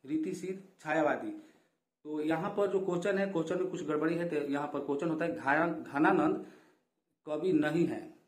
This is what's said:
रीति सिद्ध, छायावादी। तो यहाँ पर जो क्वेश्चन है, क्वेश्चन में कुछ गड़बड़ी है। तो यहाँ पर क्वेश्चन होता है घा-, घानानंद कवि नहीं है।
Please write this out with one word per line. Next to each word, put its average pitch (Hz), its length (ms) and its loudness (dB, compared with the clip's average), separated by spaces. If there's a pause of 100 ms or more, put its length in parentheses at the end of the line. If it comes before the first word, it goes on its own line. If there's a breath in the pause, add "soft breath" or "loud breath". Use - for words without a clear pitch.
रीति 160 280 -2
सिद्ध, 185 280 -8 (180)
छायावादी। 143 500 0 (720 loud breath)
तो 151 160 -6
यहाँ 165 300 0
पर 202 160 2
जो 185 140 0
क्वेश्चन 190 380 0
है, 196 140 0
क्वेश्चन 170 260 -2
में 185 120 -2
कुछ - 160 -6
गड़बड़ी 156 280 2
है। 170 140 -2
तो 151 80 -2
यहाँ 143 300 -2
पर - 140 -4
क्वेश्चन 147 280 -2
होता 160 160 0
है - 120 -2
घा-, 156 560 0
घानानंद 160 540 4 (800 loud breath)
कवि 156 260 0
नहीं 151 340 4
है। 113 280 -6 (140)